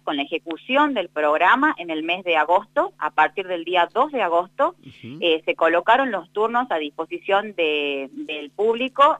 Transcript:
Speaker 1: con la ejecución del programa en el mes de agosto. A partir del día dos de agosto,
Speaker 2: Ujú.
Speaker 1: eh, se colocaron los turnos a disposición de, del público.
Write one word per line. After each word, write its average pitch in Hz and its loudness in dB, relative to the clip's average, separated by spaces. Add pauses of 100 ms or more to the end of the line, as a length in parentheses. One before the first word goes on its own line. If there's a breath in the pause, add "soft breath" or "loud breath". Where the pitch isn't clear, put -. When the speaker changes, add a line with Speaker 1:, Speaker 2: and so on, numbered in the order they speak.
Speaker 1:
con 151 -2
la 139 -2
ejecución 247 -2
del 196 -4
programa 180 2
en 175 -10
el 156 -4
mes 175 -4
de 170 0
agosto. 185 0
A 151 -4
partir 156 0
del 175 -6
día 175 0
dos 294 0
de 262 -2
agosto, 185 0
Speaker 2:
Ujú. 127 -18
Speaker 1:
eh, 160 2
se 170 0
colocaron 180 2
los 185 -8
turnos 233 -2
a 175 -2
disposición 175 -4
de, 147 -2
del 147 -10
público. 254 2